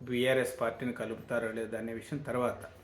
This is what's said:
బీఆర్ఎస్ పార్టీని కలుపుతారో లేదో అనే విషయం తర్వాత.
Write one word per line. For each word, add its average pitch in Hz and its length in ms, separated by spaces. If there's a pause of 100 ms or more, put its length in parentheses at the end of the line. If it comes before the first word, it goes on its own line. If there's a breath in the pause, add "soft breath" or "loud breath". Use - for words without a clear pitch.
బీఆర్ఎస్ 123 600
పార్టీని 120 320
కలుపుతారో 113 580
లేదో 113 260
అనే 113 160
విషయం 113 260
తర్వాత. 123 380 (260)